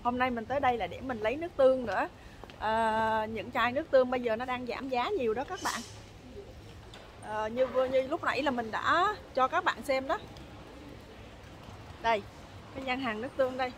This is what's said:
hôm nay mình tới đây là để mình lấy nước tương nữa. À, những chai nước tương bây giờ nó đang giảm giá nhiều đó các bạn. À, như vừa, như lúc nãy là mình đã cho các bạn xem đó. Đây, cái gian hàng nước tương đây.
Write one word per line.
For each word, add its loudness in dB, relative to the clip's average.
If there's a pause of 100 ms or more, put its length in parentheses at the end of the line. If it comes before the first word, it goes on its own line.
hôm 2
nay 4
mình -2
tới 0
đây 4
là -2
để -8
mình -4
lấy 2
nước -4
tương 8
nữa. 0 (520)
À, 2
những -6
chai 2
nước -2
tương 8
bây 0
giờ 2
nó -4
đang -4
giảm -4
giá 0
nhiều 2
đó -2
các -6
bạn. -2 (1500)
À, -2
như 4
vừa, 4
như 4
lúc 0
nãy 2
là 4
mình -2
đã 4 (180)
cho 4
các 2
bạn 0
xem 0
đó. 0 (1800)
Đây, 4 (520)
cái -6
gian 0
hàng -2
nước -4
tương 2
đây. -2